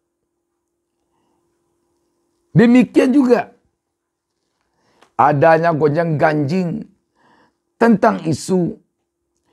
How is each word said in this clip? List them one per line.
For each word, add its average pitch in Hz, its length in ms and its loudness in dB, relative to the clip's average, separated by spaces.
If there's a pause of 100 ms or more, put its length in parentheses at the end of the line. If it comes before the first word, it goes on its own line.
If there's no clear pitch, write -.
(2500)
Demikian 240 560 2
juga 240 400 0 (1700)
adanya 160 560 2
gonjang 156 400 -2
ganjing 156 720 -4 (880)
tentang 214 480 0
isu 165 540 -6 (760)